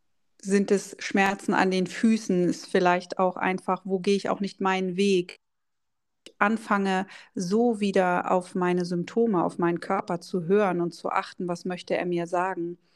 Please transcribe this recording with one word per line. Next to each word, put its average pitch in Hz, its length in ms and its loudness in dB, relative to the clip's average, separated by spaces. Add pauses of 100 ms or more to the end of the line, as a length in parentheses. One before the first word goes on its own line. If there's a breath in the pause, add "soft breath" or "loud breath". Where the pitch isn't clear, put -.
(420)
sind 196 300 2
es - 260 0
Schmerzen 202 560 0
an 190 160 4
den 185 160 2
Füßen? 190 640 2
Ist - 160 -4
vielleicht 180 540 0
auch 185 180 0
einfach, 185 480 -2
wo 190 140 -2
gehe 202 160 2
ich 196 140 -2
auch 196 100 -2
nicht 196 220 -6
meinen 185 340 0
Weg? 185 420 2 (1000)
Anfange, 196 720 0 (260 loud breath)
so 214 460 0
wieder 190 520 2
auf 185 220 0
meine 180 320 0
Symptome, 180 580 0
auf 170 140 -2
meinen 170 220 0
Körper 185 420 -4
zu 180 240 -6
hören 185 340 2
und 170 140 -2
zu - 160 -8
achten, - 380 -4
was 175 180 -6
möchte 180 320 -4
er 180 80 -2
mir 170 220 0
sagen? 175 500 -2 (180 loud breath)